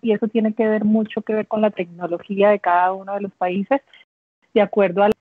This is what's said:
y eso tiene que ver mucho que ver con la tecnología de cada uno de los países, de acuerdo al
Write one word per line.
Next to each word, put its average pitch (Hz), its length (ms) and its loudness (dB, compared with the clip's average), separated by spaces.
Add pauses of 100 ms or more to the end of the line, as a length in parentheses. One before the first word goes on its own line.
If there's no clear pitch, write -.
y 226 100 0
eso 214 160 0
tiene 214 260 0
que 220 140 0
ver 214 180 0
mucho 214 360 0
que 214 120 -6
ver 214 140 -4
con 220 140 -2
la 214 100 2
tecnología 175 760 -2
de 208 100 2
cada 180 340 0
uno 190 220 -10
de 202 60 -6
los 202 120 -10
países, 190 480 -2 (720)
de 226 80 4
acuerdo 196 420 2
al 208 180 4